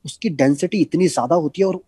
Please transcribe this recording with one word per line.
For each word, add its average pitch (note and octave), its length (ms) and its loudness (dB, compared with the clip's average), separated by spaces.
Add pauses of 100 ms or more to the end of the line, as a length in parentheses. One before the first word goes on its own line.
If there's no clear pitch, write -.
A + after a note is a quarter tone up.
उसकी - 240 -8
डेंसिटी C#3+ 520 0
इतनी F3 280 2
ज्यादा C3+ 260 0
होती E3+ 280 0
है, F#3+ 60 2
और F#3 200 -4